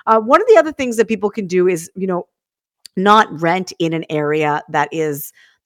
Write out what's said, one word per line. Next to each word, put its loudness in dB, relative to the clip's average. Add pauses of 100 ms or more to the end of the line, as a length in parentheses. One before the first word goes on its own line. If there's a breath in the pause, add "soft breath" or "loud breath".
Uh, 4
one 2
of -2
the 8
other 4
things -6
that 2
people -2
can -8
do 0
is, -4
you -6
know, -4 (680)
not 4 (100)
rent -2
in 0
an -4
area -2
that 0
is -6 (320 soft breath)